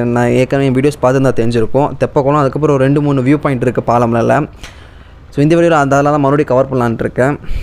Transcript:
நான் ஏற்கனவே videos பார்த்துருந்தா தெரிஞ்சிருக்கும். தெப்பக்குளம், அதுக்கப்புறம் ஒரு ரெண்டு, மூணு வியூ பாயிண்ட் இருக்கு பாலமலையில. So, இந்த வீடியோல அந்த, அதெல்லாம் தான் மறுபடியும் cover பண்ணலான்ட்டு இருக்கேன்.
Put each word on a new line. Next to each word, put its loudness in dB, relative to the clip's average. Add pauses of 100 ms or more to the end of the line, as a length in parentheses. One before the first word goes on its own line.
(180)
நான் 0
ஏற்கனவே 0
videos -2
பார்த்துருந்தா 2
தெரிஞ்சிருக்கும். 0 (120)
தெப்பக்குளம், 0
அதுக்கப்புறம் 0
ஒரு 2
ரெண்டு, 2
மூணு 0
வியூ 2
பாயிண்ட் -2
இருக்கு -2
பாலமலையில. 0 (880)
So, -4
இந்த 2
வீடியோல 2
அந்த, 0
அதெல்லாம் 2
தான் 0
மறுபடியும் 0
cover 2
பண்ணலான்ட்டு -2
இருக்கேன். -2 (280)